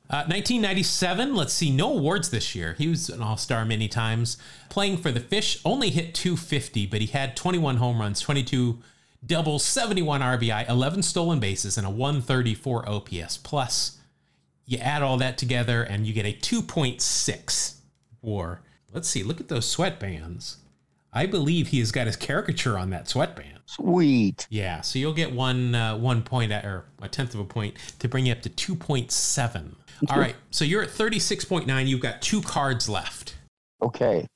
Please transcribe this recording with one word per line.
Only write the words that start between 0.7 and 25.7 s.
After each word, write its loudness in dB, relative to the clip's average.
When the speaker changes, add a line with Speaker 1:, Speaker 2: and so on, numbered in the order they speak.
Speaker 1:
let's 0
see, 2
no 2
awards 2
this -2
year. -4
He 2
was 0
an -8
all-star 0
many 0
times. 0
Playing 0
for -2
the 0
Fish, 0
only 2
hit -2
two 0
fifty, -2
but -2
he 0
had -2
twenty-one 2
home 2
runs, 0
twenty-two 0
doubles, 0
seventy-one 2
R 4
B 2
I, 0
eleven 2
stolen 2
bases, 0
and -2
a -2
one 0
thirty-four 0
O -2
P -8
S -8
plus. -2
You -4
add 0
all 2
that 0
together, 2
and 0
you 0
get 0
a 0
two -2
point 0
six -2
war. -4
Let's -6
see, -2
look -4
at -10
those -2
sweatbands. -4
I 0
believe 0
he 2
has 0
got 0
his -2
caricature 0
on -2
that -4
sweatband. -2
Speaker 2:
Sweet. 4
Speaker 1:
Yeah, -4
so -4
you'll 0
get 0
one, 0